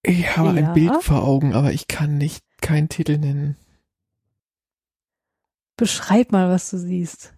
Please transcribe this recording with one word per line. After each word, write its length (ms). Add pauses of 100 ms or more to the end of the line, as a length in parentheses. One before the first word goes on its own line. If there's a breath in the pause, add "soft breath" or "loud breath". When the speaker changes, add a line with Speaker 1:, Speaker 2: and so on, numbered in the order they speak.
Speaker 1:
Ich 280
habe 220
Speaker 2:
Ja. 100
Speaker 1:
ein 40
Bild 300
vor 200
Augen, 300
aber 200
ich 140
kann 300
nicht, 260 (180)
keinen 280
Titel 280
nennen. 400 (2250)
Speaker 2:
Beschreib 560
mal, 180
was 220
du 60
siehst. 600